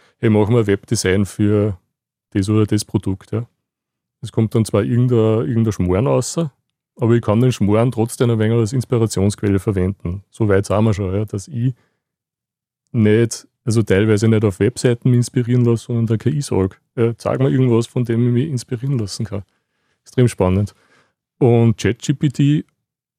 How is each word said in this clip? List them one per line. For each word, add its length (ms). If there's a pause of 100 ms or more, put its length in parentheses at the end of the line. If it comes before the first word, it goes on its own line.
(180)
„Hey, 120
mach 200
mal 160
Webdesign 600
für 520 (540)
das 180
oder 160
das 200
Produkt“, 460
ja. 140 (760)
Es 100
kommt 240
dann 100
zwar 180
irgendein, 640
irgendein 260
Schmoren 340
raus, 320 (560)
aber 180
ich 80
kann 200
den 100
Schmoren 400
trotzdem 380
ein 100
wenig 180
als 140
Inspirationsquelle 880
verwenden. 680
So 180
weit 180
sind 200
wir 80
schon, 200
ja, 120
dass 240
ich 240 (1200)
nicht, 540 (180)
also 180
teilweise 460
nicht 160
auf 140
Webseiten 500
mich 80
inspirieren 480
lasse, 220
sondern 200
der 100
K 120
I 120
sag, 380 (160)
„Ja, 220
zeig 220
mir 100
irgendwas, 380
von 180
dem 220
ich 60
mich 160
inspirieren 480
lassen 280
kann.“ 180 (600)
Extrem 260
spannend. 440 (680)
Und 380
Chat 240
G 120
P 160
T, 360 (540)